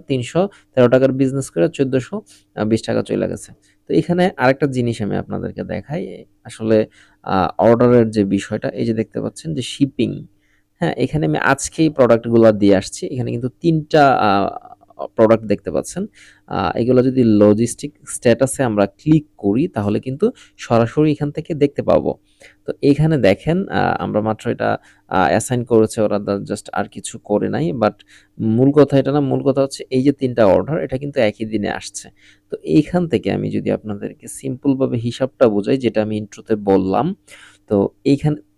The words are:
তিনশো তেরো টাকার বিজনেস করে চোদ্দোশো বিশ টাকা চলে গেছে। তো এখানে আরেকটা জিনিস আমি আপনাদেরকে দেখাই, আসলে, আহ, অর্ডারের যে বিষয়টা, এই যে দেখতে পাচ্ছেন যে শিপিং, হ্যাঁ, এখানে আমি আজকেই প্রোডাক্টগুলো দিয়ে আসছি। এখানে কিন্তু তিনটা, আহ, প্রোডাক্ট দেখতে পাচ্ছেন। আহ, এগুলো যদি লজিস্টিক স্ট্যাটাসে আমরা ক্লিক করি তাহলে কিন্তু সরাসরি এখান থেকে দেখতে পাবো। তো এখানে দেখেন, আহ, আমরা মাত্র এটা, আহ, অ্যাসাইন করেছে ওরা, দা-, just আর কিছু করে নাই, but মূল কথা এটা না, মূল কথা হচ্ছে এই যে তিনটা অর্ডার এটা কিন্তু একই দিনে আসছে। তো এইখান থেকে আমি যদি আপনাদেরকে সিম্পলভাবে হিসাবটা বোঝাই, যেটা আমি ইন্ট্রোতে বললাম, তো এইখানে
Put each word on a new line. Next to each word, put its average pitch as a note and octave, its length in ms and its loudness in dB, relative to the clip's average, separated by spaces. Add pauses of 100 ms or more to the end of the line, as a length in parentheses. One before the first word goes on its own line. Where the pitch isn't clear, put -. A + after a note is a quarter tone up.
তিনশো D3+ 480 -4 (260)
তেরো B2 140 6
টাকার C3 240 4
বিজনেস C3 380 -2
করে E3 180 0
চোদ্দোশো C3+ 540 -4 (440)
বিশ A2 160 0
টাকা A2+ 200 -2
চলে G2 260 -2
গেছে। F2+ 240 -12 (340)
তো D#3 80 -6
এখানে F3 420 0
আরেকটা C3+ 300 2
জিনিস A#2+ 360 -2
আমি G2 140 -4
আপনাদেরকে F#2+ 480 -8
দেখাই, F#2 600 -10 (200)
আসলে, A2 420 0 (360)
আহ, F#2+ 260 0 (100)
অর্ডারের A#2 520 6
যে G#2+ 140 0
বিষয়টা, G2 440 -4
এই B2+ 160 -4
যে A2+ 100 -2
দেখতে A2 260 -6
পাচ্ছেন A2+ 340 -8
যে C3 80 -6
শিপিং, B2+ 640 -4 (540)
হ্যাঁ, E3+ 160 -2
এখানে D#3 300 -2
আমি D3+ 120 0
আজকেই D3 500 -2
প্রোডাক্টগুলো A#2 640 4
দিয়ে G2+ 240 4
আসছি। - 300 -6
এখানে A#2+ 240 -6
কিন্তু A#2+ 180 -6 (120)
তিনটা, D3+ 560 4
আহ, G2 540 0 (460)
প্রোডাক্ট A2 280 4
দেখতে G2+ 260 -4
পাচ্ছেন। D#2 360 -6 (400)
আহ, F#2+ 320 -4
এগুলো B2 240 2
যদি B2+ 220 2
লজিস্টিক G#2+ 680 2 (140)
স্ট্যাটাসে B2+ 540 0
আমরা G#2 240 0
ক্লিক D3+ 400 0 (100)
করি A#2 320 0
তাহলে G#2 320 -2
কিন্তু D3+ 320 -2 (240)
সরাসরি B2+ 560 0
এখান D3 180 -4
থেকে D#3+ 240 -8
দেখতে C#3+ 280 0
পাবো। D#2+ 360 0 (480)
তো - 60 -8 (100)
এখানে D3 360 4
দেখেন, D3+ 500 0
আহ, F#2 300 0
আমরা G#2+ 220 -2
মাত্র A2 300 -4
এটা, A2 280 -2 (300)
আহ, F2+ 200 2
অ্যাসাইন A#2 360 -2
করেছে A2 360 2
ওরা, G#2 180 0
দা-, G2+ 260 -4
just G#2 280 -10
আর G2+ 160 -4
কিছু - 300 -16
করে G#2 300 -2
নাই, C#3 240 -4
but A2 220 0 (460)
মূল A#2 320 2
কথা C#3+ 260 4
এটা C3+ 140 0
না, D3 80 0
মূল C3 220 -2
কথা C3+ 200 0
হচ্ছে - 280 -6
এই C3 120 0
যে C#3+ 100 2
তিনটা A#2+ 340 0
অর্ডার G2 360 2
এটা C3+ 160 -6
কিন্তু C#3+ 220 -6
একই A2 240 -2
দিনে G#2 260 -4
আসছে। - 400 -12 (400)
তো - 120 -10
এইখান D#3+ 460 0
থেকে G2 240 -2
আমি G2+ 180 -4
যদি G#2 200 -4
আপনাদেরকে G#2 580 -8
সিম্পলভাবে C3 680 -4
হিসাবটা A#2+ 520 0
বোঝাই, G#2 280 0
যেটা A2+ 260 -2
আমি G#2+ 140 -4
ইন্ট্রোতে G#2+ 400 -6
বললাম, G2+ 600 0 (520)
তো G2 200 2 (160)
এইখানে D3 320 0 (220)